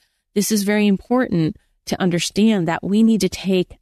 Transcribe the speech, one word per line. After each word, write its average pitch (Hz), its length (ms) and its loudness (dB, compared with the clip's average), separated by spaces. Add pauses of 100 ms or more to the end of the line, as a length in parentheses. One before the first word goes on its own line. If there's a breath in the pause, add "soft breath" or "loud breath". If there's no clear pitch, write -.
(340)
this 202 180 -2
is 208 120 0
very 208 240 2
important 196 680 -2 (280)
to - 160 -6
understand 190 640 0
that 165 160 -4
we 208 220 0
need 220 160 4
to 190 80 0
take 185 540 -2